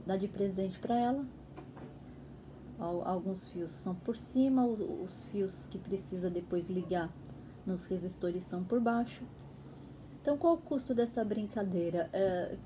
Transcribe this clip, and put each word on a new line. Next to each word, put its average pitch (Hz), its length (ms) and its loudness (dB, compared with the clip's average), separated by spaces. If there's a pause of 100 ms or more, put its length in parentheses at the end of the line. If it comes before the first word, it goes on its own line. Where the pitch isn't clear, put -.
dar 190 120 2
de 196 100 0
presente 190 520 0
pra - 160 2
ela. 247 300 4 (1500)
Al-, 175 280 0
alguns 185 420 0
fios 170 220 -4
são 185 240 -2
por 226 200 -2
cima, 262 500 6
o, 180 380 0
os - 220 -8
fios 190 420 -2
que - 100 -6
precisa 185 520 -2
depois 175 400 0
ligar 180 400 0 (560)
nos 180 200 -2
resistores 180 580 -2
são 185 200 -2
por 233 160 4
baixo. 233 440 2 (960)
Então, 285 160 4
qual 339 180 8
o - 20 6
custo 269 360 -2
dessa 233 300 2
brincadeira? 190 880 2
É, 190 540 4